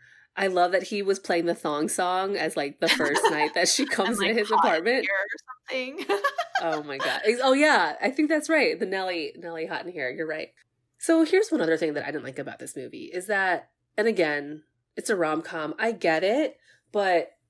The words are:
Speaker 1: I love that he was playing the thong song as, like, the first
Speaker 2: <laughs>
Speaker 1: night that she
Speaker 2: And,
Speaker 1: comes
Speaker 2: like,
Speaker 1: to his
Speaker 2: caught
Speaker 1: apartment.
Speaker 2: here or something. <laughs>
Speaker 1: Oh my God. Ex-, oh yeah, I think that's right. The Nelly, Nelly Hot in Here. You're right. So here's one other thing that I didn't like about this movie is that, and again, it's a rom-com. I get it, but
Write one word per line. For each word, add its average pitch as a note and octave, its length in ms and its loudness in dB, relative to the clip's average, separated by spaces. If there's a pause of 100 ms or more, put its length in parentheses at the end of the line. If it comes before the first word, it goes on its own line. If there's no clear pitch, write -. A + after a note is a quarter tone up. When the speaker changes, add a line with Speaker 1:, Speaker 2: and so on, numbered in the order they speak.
(380)
Speaker 1:
I F#3+ 100 0
love F3+ 260 4
that F#3+ 100 2
he G3+ 180 -4
was G3 180 0
playing E3+ 260 0
the E3+ 100 0
thong D3+ 340 -2
song F#3 480 0
as, D#3 180 -2
like, C#3+ 240 -4
the D#3 100 2
first D3+ 320 0
Speaker 2:
<laughs> A4 80 4
Speaker 1:
night - 260 0
that F3 120 2
she - 160 2
Speaker 2:
And, - 80 -4
Speaker 1:
comes G#3+ 280 0
Speaker 2:
like, G3 100 0
Speaker 1:
to A3+ 100 2
his G#3 100 -2
Speaker 2:
caught G#3+ 100 4
Speaker 1:
apartment. G3 460 2
Speaker 2:
here G3 60 -2
or B3+ 920 -8
something. - 0 - (160)
<laughs> C5+ 120 0 (260)
Speaker 1:
Oh D#3 220 -2
my C#3+ 160 -8
God. - 260 -2
Ex-, A#3+ 200 2
oh C4 100 6
yeah, C4 480 4
I A3 80 2
think D4+ 200 2
that's D#4 200 0
right. B3+ 300 2
The G3+ 80 -4
Nelly, F#3 500 -4
Nelly E3 300 -8
Hot E3 180 -8
in F3 60 -12
Here. C#3 180 -6
You're D#3 160 -6
right. D#3 220 -6 (500)
So E4 260 4
here's F#4+ 280 2
one C4+ 100 2
other D#3+ 160 2
thing D#3 160 0
that D3 100 -4
I C#3+ 60 -8
didn't C#3 140 -6
like C3 160 -10
about B2+ 180 -10
this - 180 -12
movie - 380 -12
is F3+ 140 -6
that, F#3+ 420 0 (260)
and G#3+ 120 2
again, D3+ 560 0 (320)
it's - 160 -4
a G#3 40 2
rom-com. D#3 640 -2
I A3+ 140 0
get E3+ 320 0
it, C4 340 2 (340)
but F#3 420 2 (160)